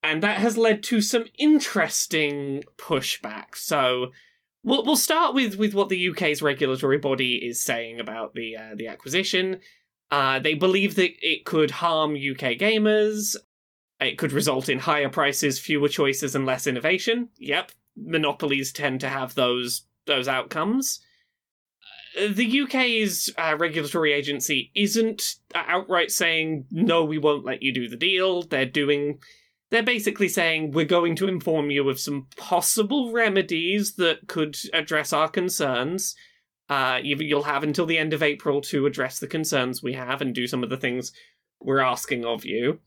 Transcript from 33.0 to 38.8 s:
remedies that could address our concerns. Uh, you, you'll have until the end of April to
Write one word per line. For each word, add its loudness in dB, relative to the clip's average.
remedies 0
that 0
could -2
address -2
our 2
concerns. -2
Uh, 2
you, -2
you'll 0
have -2
until 0
the 0
end 0
of 0
April 0
to 0